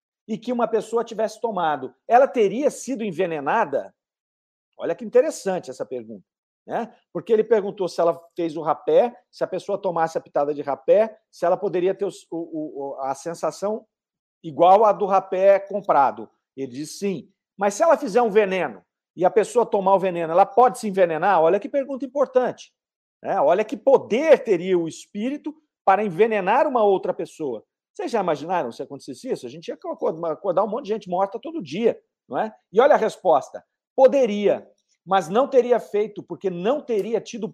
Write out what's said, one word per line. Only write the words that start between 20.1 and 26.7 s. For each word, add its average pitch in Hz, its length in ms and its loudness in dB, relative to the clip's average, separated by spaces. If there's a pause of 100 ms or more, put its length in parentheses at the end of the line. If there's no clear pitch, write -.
ela 190 120 6
pode 247 340 4
se 220 80 -8
envenenar? 185 520 2
Olha 170 200 4
que - 100 -10
pergunta 269 340 -6
importante, 254 720 -2 (480)
né? 170 180 -4
Olha 170 240 4
que 214 140 -10
poder 269 640 4
teria 185 340 0
o 165 100 -4
espírito 269 680 -10 (300)
para 190 180 4
envenenar 214 640 2
uma 247 160 0